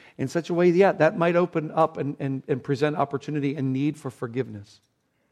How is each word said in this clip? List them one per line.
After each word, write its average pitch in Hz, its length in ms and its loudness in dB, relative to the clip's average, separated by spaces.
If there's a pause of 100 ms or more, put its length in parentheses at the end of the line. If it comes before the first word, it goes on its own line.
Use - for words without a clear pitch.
(200)
in 135 80 -2
such 160 240 -4
a - 20 -2
way, 175 160 4
yeah, 180 220 6
that 156 260 2
might 170 180 2
open 170 360 0
up 160 260 0
and, 139 220 -4
and, 135 280 -6
and 127 160 -2
present 147 320 -2
opportunity 143 600 -4
and 135 180 -2
need 143 240 -2
for 131 140 -10
forgiveness. 117 680 -10 (520)